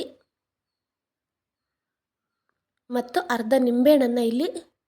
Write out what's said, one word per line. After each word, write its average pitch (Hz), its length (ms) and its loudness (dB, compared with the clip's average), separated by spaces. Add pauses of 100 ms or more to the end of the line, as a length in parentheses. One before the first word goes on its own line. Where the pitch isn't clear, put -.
(3000)
ಮತ್ತು 247 300 -4 (100)
ಅರ್ಧ 226 300 -4
ನಿಂಬೆಹಣ್ಣನ್ನು 247 720 2
ಇಲ್ಲಿ 262 160 -2 (400)